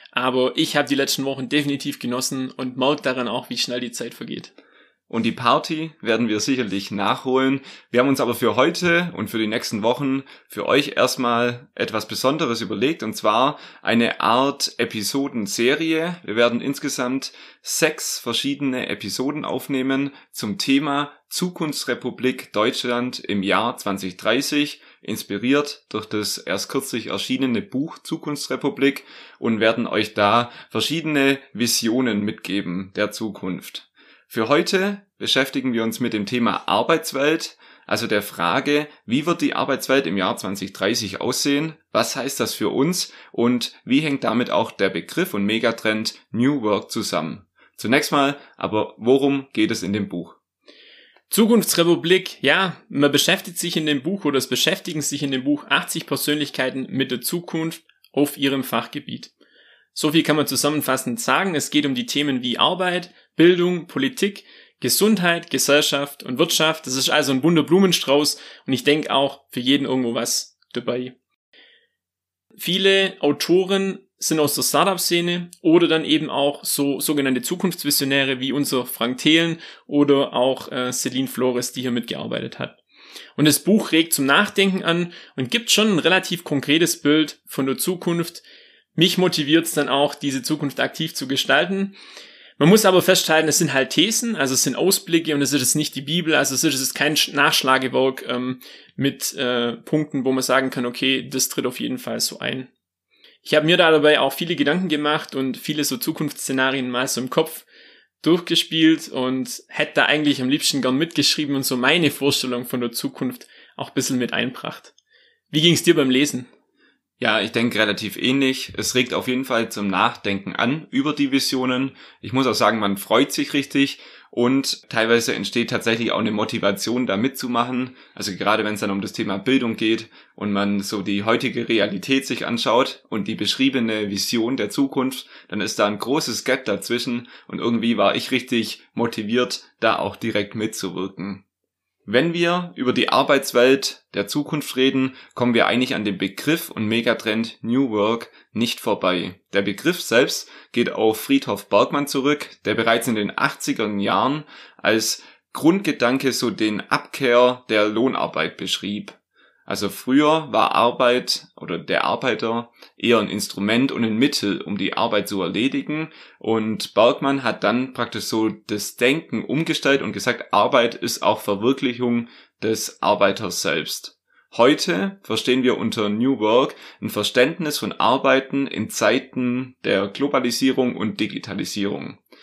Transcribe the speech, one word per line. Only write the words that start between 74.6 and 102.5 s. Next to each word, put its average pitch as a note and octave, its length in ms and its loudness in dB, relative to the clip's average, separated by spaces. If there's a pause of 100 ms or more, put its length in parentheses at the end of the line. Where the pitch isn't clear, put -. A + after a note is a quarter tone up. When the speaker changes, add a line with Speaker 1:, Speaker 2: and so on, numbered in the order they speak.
Speaker 1:
Startup-Szene F3 880 0 (100)
oder E3+ 280 6
dann D#3+ 180 0
eben D3+ 240 2
auch C#3+ 340 -2
so C#3+ 340 0
sogenannte C3+ 440 0
Zukunftsvisionäre C#3 1000 0
wie B2+ 120 -4
unser C3+ 340 0
Frank B2+ 320 -4
Thelen E3 400 4 (280)
oder C#3+ 460 4
auch, B2+ 400 0
äh, B2+ 180 -2
Celine C3 380 -2
Flores, A#2+ 460 -2
die B2+ 80 -6
hier B2+ 80 -2
mitgearbeitet A#2+ 680 -6
hat. - 240 -10 (540)
Und C#3+ 80 2
das D3 140 4
Buch - 340 2
regt D#3+ 220 2
zum C#3 100 -2
Nachdenken F#3+ 600 2
an F3 280 0 (240)
und C3 140 -4
gibt A3+ 200 -2
schon G#3+ 180 4
ein F#3+ 100 2
relativ F3 460 2
konkretes D#3 580 0
Bild D3+ 420 2
von - 220 -4
der C3 100 -2
Zukunft. E3+ 640 -4 (520)
Mich F3 220 4
motiviert's E3 560 2
dann D3 160 0
auch, C#3+ 260 2
diese C3+ 280 -4
Zukunft D3 360 -4
aktiv - 360 -4
zu C3+ 120 -8
gestalten. E3+ 720 0 (640)
Man D3 100 6
muss A3 160 8
aber F#3 160 6
festhalten, E3 480 4
es C#3+ 80 2
sind D#3 160 0
halt C3+ 160 0
Thesen, A3 480 0
also C#3 160 0
es B2+ 120 2
sind C3+ 120 -2
Ausblicke E3 580 0
und C#3+ 60 0
es C#3 140 0
ist C3+ 80 2
jetzt B2 140 0
nicht D3+ 180 -2
die C3+ 80 -8
Bibel, D#3 320 -2
also C3+ 200 0
es B2+ 80 -2
ist, D#3 120 2
es C3 80 -2
ist C3 120 -4
kein D3 220 0
Sch-, - 180 0
Nachschlagewerk, C3 920 2
ähm, B2+ 320 -6 (340)
mit, C3+ 380 -2
äh, A#2+ 460 -2
Punkten, D3 480 -2
wo C3 60 2
man C3 100 0
sagen C3 260 2
kann, C3 160 -4
okay, C3 420 -2
das C3 220 -2
tritt B2+ 160 -4
auf B2 160 -6
jeden B2 160 -4
Fall A#2 240 -8
so - 200 -4
ein. C3 280 -6 (720)